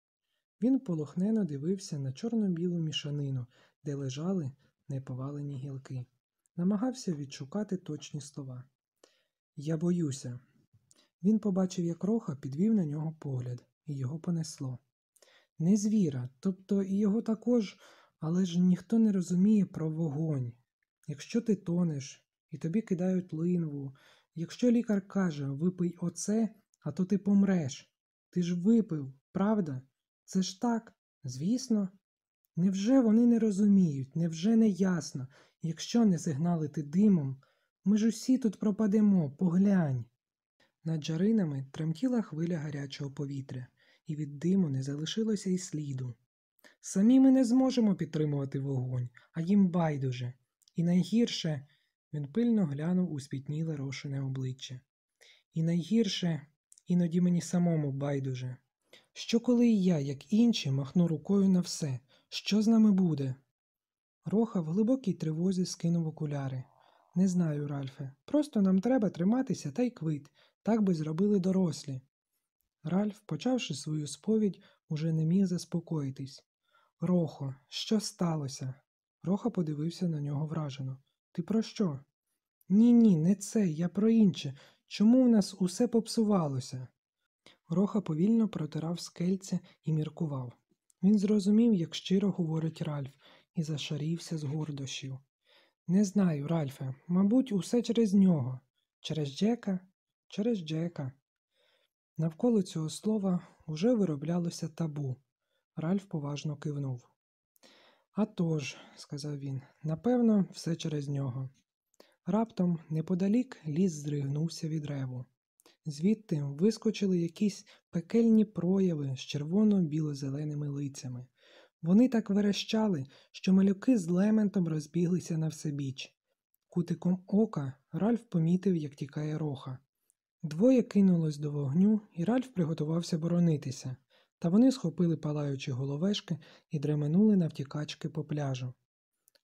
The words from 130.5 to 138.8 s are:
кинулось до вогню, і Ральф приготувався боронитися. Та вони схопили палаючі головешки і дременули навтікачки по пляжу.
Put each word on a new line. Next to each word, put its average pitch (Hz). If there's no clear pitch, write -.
кинулось 170
до 147
вогню, 170
і 170
Ральф 247
приготувався 160
боронитися. 156
Та 165
вони 233
схопили 170
палаючі 147
головешки 147
і 151
дременули 151
навтікачки 151
по 151
пляжу. 135